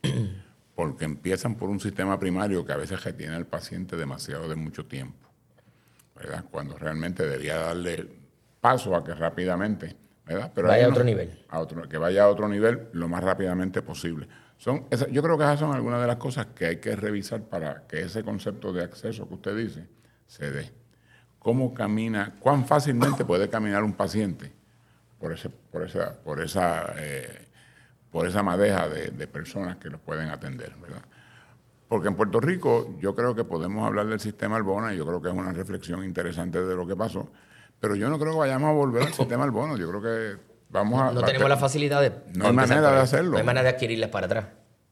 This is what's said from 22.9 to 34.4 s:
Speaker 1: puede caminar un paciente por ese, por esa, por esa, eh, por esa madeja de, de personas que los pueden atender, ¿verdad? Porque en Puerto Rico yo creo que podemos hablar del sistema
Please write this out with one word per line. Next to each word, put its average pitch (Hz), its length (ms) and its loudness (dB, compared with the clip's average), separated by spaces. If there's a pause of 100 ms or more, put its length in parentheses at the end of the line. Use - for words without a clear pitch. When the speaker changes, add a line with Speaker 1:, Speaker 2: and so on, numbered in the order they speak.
Speaker 1:
puede 95 260 2
caminar 107 340 0
un 104 100 0
paciente 98 580 -2 (680)
por 80 120 -6
ese, 82 180 -10
por - 340 -10
esa, 87 400 -4
por 73 180 -6
esa, 85 560 -2
eh, 71 500 -10 (640)
por 82 160 0
esa 95 160 0
madeja 92 480 4
de, 78 220 -6
de 76 160 -8
personas 90 500 -8
que 82 140 -14
los 78 100 -14
pueden 78 280 -6
atender, 67 520 -10
¿verdad? - 220 -14 (840)
Porque 104 200 2
en 98 80 2
Puerto 104 240 4
Rico 139 600 2
yo 95 140 -2
creo 120 220 0
que 113 80 -2
podemos 92 420 -4
hablar 104 220 0
del 110 120 -4
sistema 107 360 -4